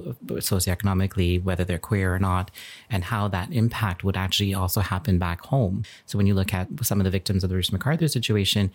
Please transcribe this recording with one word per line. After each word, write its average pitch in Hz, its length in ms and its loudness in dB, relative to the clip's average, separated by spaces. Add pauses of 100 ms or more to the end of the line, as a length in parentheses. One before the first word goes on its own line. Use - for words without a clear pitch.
uh, 123 260 -8
socioeconomically, 92 1080 0
whether 90 220 0
they're 87 140 -2
queer 95 360 0
or 92 40 -2
not, 92 320 0 (420)
and 95 120 -2
how 104 240 -2
that 92 240 -2
impact 113 500 0
would 92 140 0
actually 95 360 0
also 92 280 0
happen 92 360 2
back 87 260 0
home. 110 420 0 (220)
So - 120 -4
when 101 80 4
you 101 80 4
look 95 180 2
at 92 140 0 (160)
some 101 160 0
of 98 60 2
the 92 60 4
victims 95 340 0
of 92 60 -2
the 92 40 0
Bruce 90 160 0
McArthur 147 400 0
situation, 104 640 0